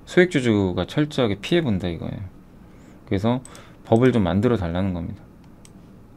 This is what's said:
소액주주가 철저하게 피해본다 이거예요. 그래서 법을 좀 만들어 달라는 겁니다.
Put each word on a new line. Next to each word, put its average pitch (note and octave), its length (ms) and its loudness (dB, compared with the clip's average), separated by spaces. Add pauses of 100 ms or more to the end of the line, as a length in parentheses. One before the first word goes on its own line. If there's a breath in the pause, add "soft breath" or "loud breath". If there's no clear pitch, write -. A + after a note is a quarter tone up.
소액주주가 G#2+ 800 2
철저하게 C3+ 540 -2
피해본다 A2 480 -2
이거예요. E2+ 320 -8 (880 loud breath)
그래서 A2+ 340 0 (440 loud breath)
법을 A#2+ 260 4
좀 A#2+ 100 2
만들어 G#2 360 2
달라는 F#2 360 -2
겁니다. F2 300 -10 (920)